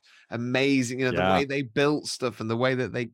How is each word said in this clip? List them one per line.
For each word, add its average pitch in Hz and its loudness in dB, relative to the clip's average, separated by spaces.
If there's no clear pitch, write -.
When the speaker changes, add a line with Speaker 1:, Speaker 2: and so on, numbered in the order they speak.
Speaker 1:
amazing, 127 0
you 131 2
know, 127 0
Speaker 2:
Yeah. 92 2
Speaker 1:
the 95 6
way 143 0
they 139 -2
built 143 0
stuff 117 -6
and 113 -4
the 113 0
way 127 0
that 127 -4
they 123 -4
Speaker 2:
Yeah. 113 -8